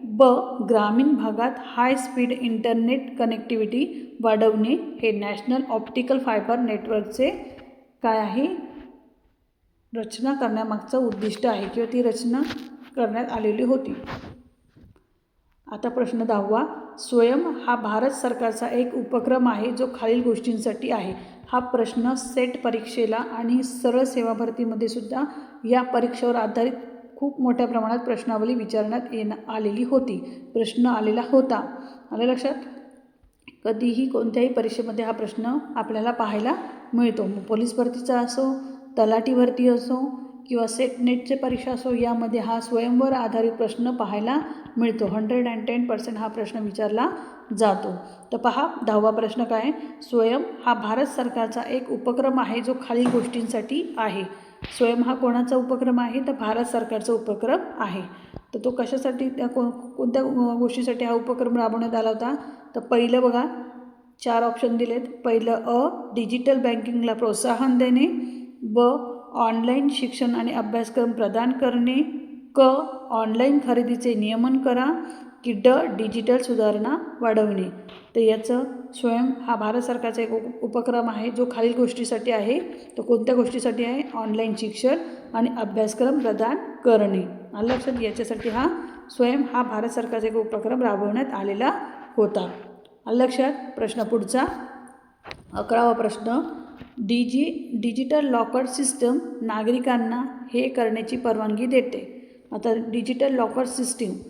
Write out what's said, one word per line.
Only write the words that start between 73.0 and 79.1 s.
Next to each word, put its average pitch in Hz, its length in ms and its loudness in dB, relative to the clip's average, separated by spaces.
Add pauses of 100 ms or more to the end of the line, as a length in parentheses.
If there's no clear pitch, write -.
ऑनलाइन 233 580 4
खरेदीचे 240 460 2
नियमन 226 440 2
करा, 262 460 2 (400)
की 240 80 -2
ड, 208 160 4
डिजिटल 220 680 2
सुधारणा 220 600 2 (240)
वाढवणे. 214 720 0 (220)
तर 240 40 4
याचं 226 440 4 (300)
स्वयं 247 480 0